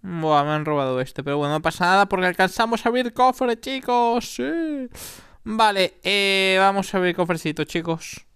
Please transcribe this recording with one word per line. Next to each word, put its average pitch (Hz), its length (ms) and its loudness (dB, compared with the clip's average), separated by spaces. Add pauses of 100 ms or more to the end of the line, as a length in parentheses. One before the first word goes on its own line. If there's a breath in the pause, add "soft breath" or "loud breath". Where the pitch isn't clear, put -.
Buah, 160 420 0
me 147 60 -2
han 151 140 -2
robado 139 360 0
este. 127 240 -8
Pero 143 140 -2
bueno, 147 160 -2
no 156 80 -2
pasa 175 240 0
nada 190 220 6
porque 185 180 0
alcanzamos 226 600 0
a - 20 2
abrir 247 240 0
cofre, 247 460 2
chicos. 247 760 -2
Sí. 294 520 -4 (540 loud breath)
Vale, 214 640 0
eh, 190 560 2
vamos 196 340 2
a 190 40 2
abrir 180 180 0
cofrecito, 165 480 -2
chicos. 165 600 -6 (100)